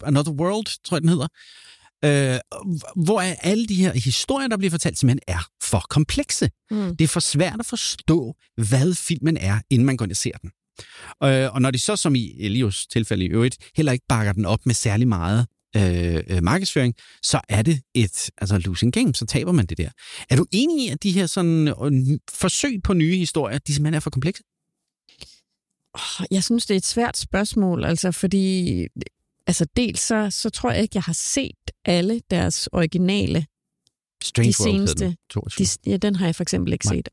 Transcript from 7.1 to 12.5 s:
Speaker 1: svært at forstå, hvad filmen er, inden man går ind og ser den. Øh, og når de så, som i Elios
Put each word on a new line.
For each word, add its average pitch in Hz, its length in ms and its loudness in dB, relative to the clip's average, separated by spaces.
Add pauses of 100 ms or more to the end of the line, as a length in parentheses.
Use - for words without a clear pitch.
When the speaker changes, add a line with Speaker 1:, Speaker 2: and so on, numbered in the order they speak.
Speaker 1:
svært 156 400 0
at 240 60 -8
forstå, - 680 -2 (220)
hvad 117 380 2
filmen 160 420 -2
er, 101 240 0 (100)
inden 127 160 4
man 131 100 0
går 117 80 -4
ind 90 80 -4
og 101 40 -4
ser - 160 -4 (100)
den. - 80 -14 (720)
Øh, 135 300 2
og 131 80 2
når 131 80 4
de 127 80 0
så, 208 180 0
som 151 180 2
i 110 240 -2
Elios 104 480 0